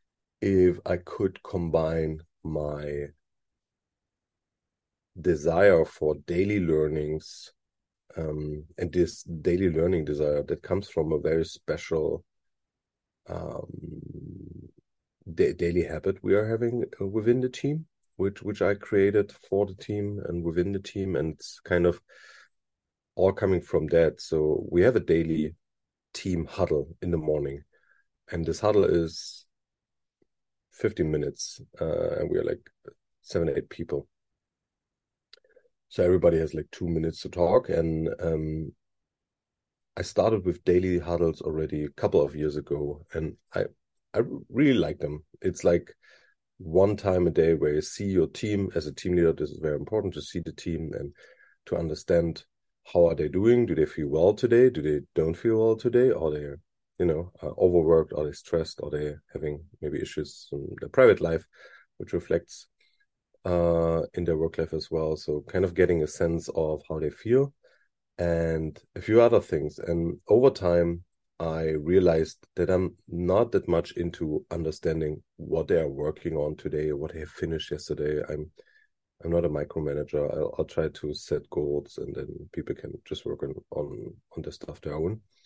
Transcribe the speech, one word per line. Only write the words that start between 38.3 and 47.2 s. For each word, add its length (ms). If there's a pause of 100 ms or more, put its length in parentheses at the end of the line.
I 60
started 420
with 200
daily 340
huddles 420
already 440
a 60
couple 300
of 160
years 200
ago, 580
and 240 (160)
I, 120 (460)
I 120 (260)
really 240
like 240
them. 260 (160)
It's, 240
like, 320 (640)
one 400
time 300